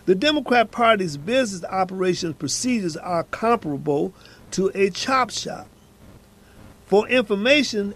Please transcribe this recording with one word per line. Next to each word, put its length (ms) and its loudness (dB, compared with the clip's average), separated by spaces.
The 100 4
Democrat 560 2
Party's 460 2
business 480 -2
operations 720 -2
procedures 600 -2
are 280 -4
comparable 880 -2
to 200 0
a 180 2
chop 400 0
shop. 360 -10
For 220 2
information, 880 0